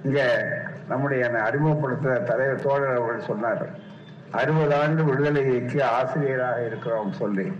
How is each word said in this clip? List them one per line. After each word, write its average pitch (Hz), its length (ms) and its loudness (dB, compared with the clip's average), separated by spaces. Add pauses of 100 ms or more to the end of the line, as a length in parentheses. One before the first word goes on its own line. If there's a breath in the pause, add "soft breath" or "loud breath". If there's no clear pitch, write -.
இங்க 135 460 2 (400)
நம்முடைய 131 360 0
என்னை 117 160 0
அறிமுகப்படுத்துற 135 800 2
தலைவர் 127 380 0
தோழர் 139 340 2
அவர்கள் 117 260 -2
சொன்னார், 107 480 -2 (640)
"அறுபது 143 440 2
ஆண்டு 156 280 2
விடுதலைக்கு 135 800 2
ஆசிரியராக 127 840 0
இருக்கிறோம்" 110 480 -4
சொல்லி. 98 460 -2